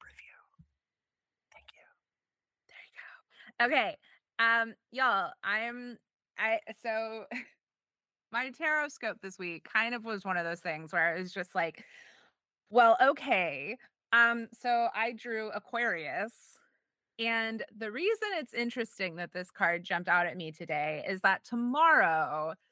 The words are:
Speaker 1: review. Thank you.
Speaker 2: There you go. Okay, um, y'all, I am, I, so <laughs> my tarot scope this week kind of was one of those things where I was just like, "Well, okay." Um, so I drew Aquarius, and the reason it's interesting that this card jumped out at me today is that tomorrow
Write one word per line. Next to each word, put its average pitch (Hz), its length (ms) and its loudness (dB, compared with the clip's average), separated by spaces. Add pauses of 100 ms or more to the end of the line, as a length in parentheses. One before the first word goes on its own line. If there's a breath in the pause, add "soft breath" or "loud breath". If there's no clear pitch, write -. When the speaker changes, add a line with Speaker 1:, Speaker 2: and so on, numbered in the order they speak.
Speaker 1:
review. - 600 -20 (880)
Thank - 200 -20
you. - 80 -20 (880)
Speaker 2:
There - 1000 -6
you 302 100 2
go. 226 60 4
Okay, 180 120 -6 (420 soft breath)
um, 226 340 4 (180)
y'all, 226 400 2 (120)
I 202 180 -2
am, 240 360 -8 (400)
I, 220 220 0 (220)
so 220 500 -4
<laughs> - 1000 -16
my 254 200 -2
tarot 302 380 0
scope 214 320 -8
this 190 180 -12
week 175 260 -8
kind 226 300 0
of 220 100 -12
was 208 200 -6
one 190 120 -2
of 170 80 -2
those 170 160 -6
things 160 320 -8
where 170 220 2
I 175 40 -6
was 180 140 -8
just 185 220 -8
like, 170 300 -2 (840 loud breath)
"Well, 226 320 8
okay." 214 760 0 (340 soft breath)
Um, 233 420 4
so 233 420 2
I 226 180 0
drew 220 380 -6
Aquarius, 185 1080 -4 (600)
and 226 440 -2 (120)
the 214 160 -6
reason 415 420 0
it's 311 200 -6
interesting 226 640 -4
that 175 160 -8
this 180 180 -8
card 175 320 0
jumped 180 260 -2
out 175 180 4
at 151 100 -6
me 160 140 -6
today 156 560 -4
is 190 140 -4
that 190 240 4
tomorrow 196 1080 4 (180)